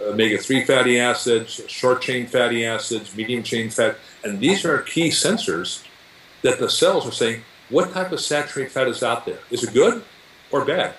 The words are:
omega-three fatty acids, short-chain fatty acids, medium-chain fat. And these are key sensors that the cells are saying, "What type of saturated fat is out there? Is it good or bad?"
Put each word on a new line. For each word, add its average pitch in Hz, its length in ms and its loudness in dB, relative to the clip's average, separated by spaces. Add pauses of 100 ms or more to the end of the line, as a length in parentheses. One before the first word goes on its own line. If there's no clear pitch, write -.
omega-three 110 640 0
fatty 123 340 4
acids, 120 680 0
short-chain 127 600 0
fatty 120 360 2
acids, 110 520 -4
medium-chain 113 560 -4
fat. 110 260 2 (260)
And 101 160 -6
these 185 260 2
are 151 180 2
key 165 260 0
sensors 117 720 -2 (600)
that 127 160 2
the 113 100 0
cells - 380 2
are 113 40 -8
saying, 113 320 -2 (260)
"What 180 220 2
type 185 200 -4
of 151 100 -4
saturated 143 500 -4
fat 131 160 0
is 120 140 -4
out 120 240 -2
there? - 140 -8 (100)
Is 120 140 -4
it - 100 -4
good 220 300 4 (480)
or 139 120 0
bad?" - 360 -2